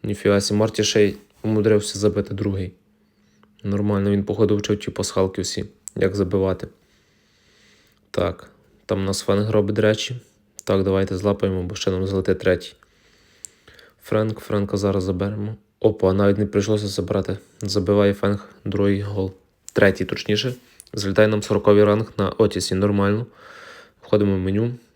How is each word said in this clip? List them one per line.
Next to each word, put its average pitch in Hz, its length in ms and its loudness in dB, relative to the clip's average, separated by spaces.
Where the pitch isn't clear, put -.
Ніфіга 104 380 2
сі, 104 140 -2
Морті 107 300 0
ще 104 200 4
й 98 120 0
умудрився 107 560 2
забити 101 360 -2
другий. 98 380 -4
Нормально, 101 480 0
він, 101 140 0
походу, 104 320 2
вчив 101 220 -2
ті - 120 -8
пасхалки 95 520 -2
всі, 104 220 -6
як 95 200 0
забивати. 95 520 -2
Так, 90 400 -4
там 98 140 -2
у - 20 -2
нас 95 200 -2
Фенг 104 280 0
робить 107 280 2
речі. 107 420 0
Так, 98 200 2
давайте 95 320 0
злапаємо, 98 460 0
бо 90 120 -8
ще - 160 -2
нам 92 160 -2
злетить 95 320 0
третій. - 360 0
Френк, 110 360 -2
Френка 101 380 -2
зараз 98 280 0
заберемо. 101 520 -4
Опа, 101 320 2
навіть 101 260 4
не 104 80 0
прийшлося 104 420 0
забрати. 101 500 -4
Забиває 101 540 2
Фенг 101 340 -2
другий 101 380 0
гол. 101 320 -4
Третій, 98 320 4
точніше. 107 500 -4
Злітає 104 360 2
нам 107 140 0
сороковий 104 420 4
ранг 107 320 2
на 98 120 0
Отісі, - 460 0
нормально. 101 520 0
Входимо 101 320 2
в 95 40 0
меню. 104 360 -2